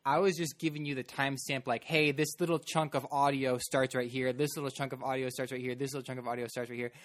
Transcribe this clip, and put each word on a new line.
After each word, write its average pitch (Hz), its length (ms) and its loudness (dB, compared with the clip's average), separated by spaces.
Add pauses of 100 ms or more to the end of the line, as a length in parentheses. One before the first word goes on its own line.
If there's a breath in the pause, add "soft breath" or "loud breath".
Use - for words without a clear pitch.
I 143 140 4
was 190 180 4
just 160 220 -4
giving 151 260 -2
you 143 100 -4
the 127 100 -4
timestamp, 139 600 -2
like, 117 180 0
"Hey, 156 280 4
this 147 260 0
little 170 200 2
chunk - 360 0
of 135 160 0
audio 139 460 4
starts 131 380 2
right 123 160 0
here. 127 240 0
This 147 220 0
little 143 140 -4
chunk 135 220 -4
of 135 100 -8
audio 131 280 0
starts 131 220 -6
right 127 80 -6
here. 127 140 -2
This 135 200 -4
little 135 100 -6
chunk 127 140 -6
of 120 100 -6
audio 120 200 -2
starts 120 200 -4
right 120 100 -8
here." 120 140 -4 (120 loud breath)